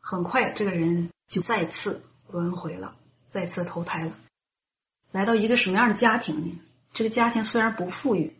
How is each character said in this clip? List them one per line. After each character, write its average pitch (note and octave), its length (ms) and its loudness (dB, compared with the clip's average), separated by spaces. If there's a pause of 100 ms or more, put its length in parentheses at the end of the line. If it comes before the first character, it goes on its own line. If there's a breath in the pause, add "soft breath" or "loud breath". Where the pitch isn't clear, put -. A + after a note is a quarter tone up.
很 F3+ 140 -2
快 - 300 0
这 G#3+ 120 -2
个 G3 60 2
人 E3+ 400 2 (160)
就 F#3 160 -2
再 G3+ 240 0
次 - 380 -6 (260)
轮 F3 220 -2
回 - 240 -8
了， F#3 180 -12 (320)
再 F#3+ 180 -6
次 F3 200 -6
投 E3+ 180 -8
胎 E3 220 -6
了。 D#3+ 120 -8 (960)
来 F#3+ 140 0
到 A#3 100 2
一 G#3+ 140 2
个 E3+ 80 4
什 F#3 160 2
么 G3 60 4
样 A#3+ 100 6
的 G#3 60 2
家 A3+ 220 4
庭 D#3 300 -4
呢？ - 140 -10 (320)
这 - 100 -2
个 A3 80 2
家 A#3 180 4
庭 A#3 140 0
虽 A3+ 180 2
然 A3 140 2
不 F3+ 140 -4
富 A#3+ 260 0
裕 D#3+ 260 0